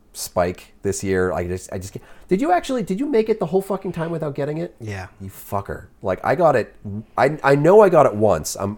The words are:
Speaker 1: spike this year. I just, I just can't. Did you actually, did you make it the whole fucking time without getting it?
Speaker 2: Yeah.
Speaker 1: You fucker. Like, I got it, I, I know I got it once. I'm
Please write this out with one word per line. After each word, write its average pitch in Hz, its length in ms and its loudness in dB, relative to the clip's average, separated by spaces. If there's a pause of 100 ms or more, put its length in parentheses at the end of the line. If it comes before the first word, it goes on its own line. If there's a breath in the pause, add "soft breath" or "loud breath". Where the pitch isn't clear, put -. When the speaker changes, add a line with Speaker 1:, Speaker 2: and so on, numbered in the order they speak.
(140)
Speaker 1:
spike - 680 -4
this 98 200 -4
year. 92 300 0
I 87 160 -4
just, 92 240 -10
I - 60 -10
just 95 160 -12
can't. - 100 -16 (240 soft breath)
Did 190 140 0
you 320 100 0
actually, 269 320 0
did 190 160 -4
you 285 60 -4
make 226 240 0
it 220 100 -2
the 180 60 -4
whole 180 160 0
fucking 190 320 -6
time 165 180 -6
without 156 240 -6
getting 151 220 -4
it? 170 240 -8
Speaker 2:
Yeah. 98 260 -10 (140)
Speaker 1:
You 98 80 -12
fucker. - 560 -10 (160)
Like, 95 240 -2
I 123 100 0
got 151 220 4
it, - 180 -4 (420)
I, 143 240 2
I 139 140 4
know 165 240 6
I 208 80 8
got 151 180 6
it 107 80 0
once. 104 460 0
I'm 101 180 -4